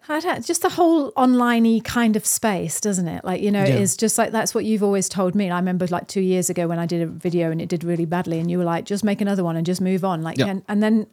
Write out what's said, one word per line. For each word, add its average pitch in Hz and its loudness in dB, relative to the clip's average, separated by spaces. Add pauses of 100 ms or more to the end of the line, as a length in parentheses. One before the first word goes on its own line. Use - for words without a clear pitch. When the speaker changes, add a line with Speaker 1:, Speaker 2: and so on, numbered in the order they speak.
Speaker 1:
I 302 0
don't, 330 -4
just 339 -2
the 370 2
whole 320 2
online-y 240 4
kind 226 2
of 214 -2
space, 175 -2
doesn't 185 0
it? 175 -8
Like, 185 -4
you 208 2
know, 202 2
Speaker 2:
Yeah. 180 4
Speaker 1:
it's 196 2
just 220 0
like, 226 0
that's 214 -2
what 202 -2
you've 214 0
always 196 0
told 185 0
me. 208 2
And 175 -2
I 175 0
remember, 185 0
like, 170 -4
two 202 -2
years 185 2
ago 175 0
when 170 -2
I 170 -2
did 170 0
a - 0
video 170 -2
and 165 -4
it 170 -6
did 170 -2
really 170 -2
badly, 170 -4
and 170 -2
you 175 0
were 180 0
like, 165 -2
"Just 202 -4
make 202 0
another 196 0
one 165 -2
and 165 -2
just 180 -2
move 185 0
on." 175 -2
Like, 160 -6
Speaker 2:
Yeah. 135 2
Speaker 1:
and, 190 -4
and 208 0
then 214 2